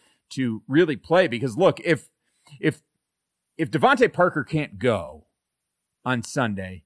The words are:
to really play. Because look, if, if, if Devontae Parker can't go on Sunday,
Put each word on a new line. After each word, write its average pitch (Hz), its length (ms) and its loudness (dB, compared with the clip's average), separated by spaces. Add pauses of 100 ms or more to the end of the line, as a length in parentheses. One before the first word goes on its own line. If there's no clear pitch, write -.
(320)
to 117 360 -4
really 151 300 2
play. 175 320 2
Because 117 260 -4
look, 156 300 2
if, 156 240 0 (500)
if, 156 220 -2 (760)
if 147 140 -4
Devontae 240 400 4
Parker 175 320 0
can't 151 340 -4
go 90 500 -2 (760)
on 127 180 -4
Sunday, 98 640 -6